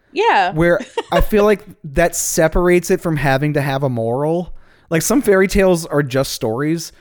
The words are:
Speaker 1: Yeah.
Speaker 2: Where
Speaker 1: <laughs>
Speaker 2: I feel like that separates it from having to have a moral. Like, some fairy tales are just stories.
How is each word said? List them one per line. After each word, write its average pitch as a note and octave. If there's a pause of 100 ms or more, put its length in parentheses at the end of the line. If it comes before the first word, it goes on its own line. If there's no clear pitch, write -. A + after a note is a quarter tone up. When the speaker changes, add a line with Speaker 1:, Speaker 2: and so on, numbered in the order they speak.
(120)
Speaker 1:
Yeah. A3+
Speaker 2:
Where E3+ (160)
Speaker 1:
<laughs> -
Speaker 2:
I A3+
feel G3+
like G#3 (220)
that E3
separates F3
it F#3
from D#3+
having C#3
to C#3+
have C#3
a C#3+
moral. C3+ (360)
Like, E3
some A3
fairy F#3+
tales F#3
are D3
just C3
stories. D3